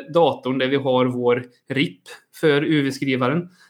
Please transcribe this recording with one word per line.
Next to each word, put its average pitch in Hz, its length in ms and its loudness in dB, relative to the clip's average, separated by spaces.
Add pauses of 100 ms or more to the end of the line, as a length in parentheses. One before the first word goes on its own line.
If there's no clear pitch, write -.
(140)
datorn 131 440 2
där 131 100 0
vi 139 80 0
har 127 280 0
vår 123 400 0 (240)
rip 139 340 -4 (380)
för 147 220 4
U 156 200 0
V-skrivaren. 135 640 -2 (220)